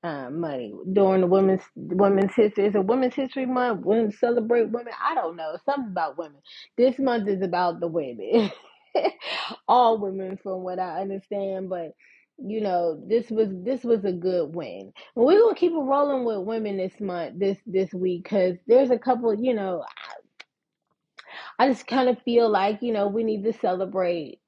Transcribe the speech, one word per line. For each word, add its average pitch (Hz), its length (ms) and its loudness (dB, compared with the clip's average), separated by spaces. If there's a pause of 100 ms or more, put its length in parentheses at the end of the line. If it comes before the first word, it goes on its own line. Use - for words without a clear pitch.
uh, 143 280 -8
money 143 420 -6 (200)
during 190 280 4
the 180 60 4
women's, 190 340 4 (140)
women's 190 580 2
history. 208 320 4
Is 208 100 0
it 196 100 2
Women's 254 280 2
History 262 320 -4
Month? 247 400 -2
Women 214 260 2
celebrate 240 600 0
women? 233 280 -8
I 302 140 -2
don't 175 220 -4
know. 160 200 -8 (100)
Something 269 260 -4
about 160 260 -4
women. 151 240 -12 (340)
This 247 220 4
month 240 300 0
is 196 160 0
about 175 360 0
the 170 80 -4
women. 156 640 0 (440)
<laughs> - 720 -4
All 233 320 6
women, 190 420 -6
from 185 220 -6
what 185 160 -6
I 180 220 -4
understand, 196 680 -6
but, 170 240 -6 (460)
you 214 220 -6
know, 175 460 0
this 226 220 0
was, 220 200 0 (140)
this 247 200 -4
was 226 200 2
a 202 80 0
good 175 440 -2
win. 104 360 -10 (240)
And 240 100 4
we're 359 140 6
gonna 453 160 6
keep 339 160 2
it 339 40 -4
rolling 277 500 0
with 208 220 -2
women 214 300 -4
this 185 220 -6
month, 175 400 -6
this, 196 280 0
this 190 260 0
week, 180 340 -2
'cause 185 280 2 (100)
there's 247 240 6
a 247 80 4
couple, 240 380 0
you 247 180 0
know, 190 300 -4 (1800)
I, 247 60 6
I 277 40 4
just 240 160 -2
kinda 247 400 0
feel 233 240 4
like, 208 320 0
you 240 100 -4
know, 208 160 0
we 214 160 -2
need 220 200 -2
to 220 100 -2
celebrate 180 960 -2